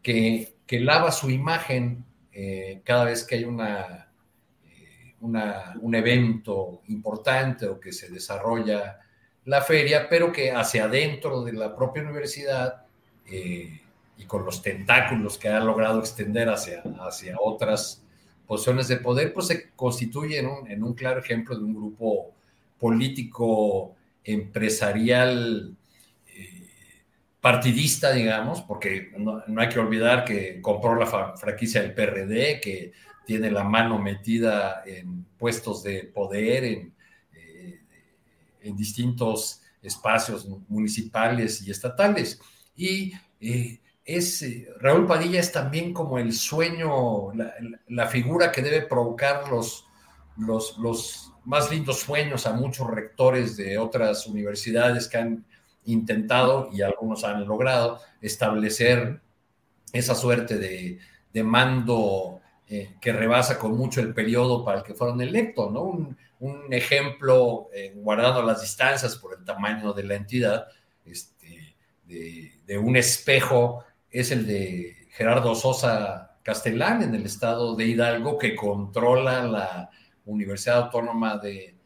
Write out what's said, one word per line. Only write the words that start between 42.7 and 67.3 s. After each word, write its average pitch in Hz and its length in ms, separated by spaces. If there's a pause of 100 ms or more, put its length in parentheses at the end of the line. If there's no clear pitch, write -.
Y, 190 360 (280)
eh, 117 380 (260)
es, 175 380
eh, 120 260 (120)
Raúl 160 260
Padilla 175 320
es 170 140
también 160 400
como 143 260
el 117 140
sueño, 135 1040
la, 113 200 (320)
la 117 200
figura 160 440
que - 100
debe 151 220
provocar 139 680
los, 117 380 (500)
los, 110 420
los - 540 (120)
más 147 260
lindos 139 300
sueños 147 460
a 110 60
muchos 117 360
rectores 117 680
de 101 220
otras 113 480
universidades 113 800
que 117 120
han 113 260 (400)
intentado, 117 880
y 101 100
algunos 104 400
han 104 240
logrado, 117 540 (200)
establecer 117 1000 (720)
esa 120 240
suerte 113 400
de, 92 420 (340)
de 110 120
mando, 113 960 (280)
eh, 101 320
que 117 120
rebasa 117 460
con 110 180
mucho 127 240
el 113 140
periodo 117 500
para 98 140
el 98 60
que 104 100
fueron 123 260
electos, 147 520
¿no? 135 100
Un, 170 340 (240)
un 139 320
ejemplo, 127 1000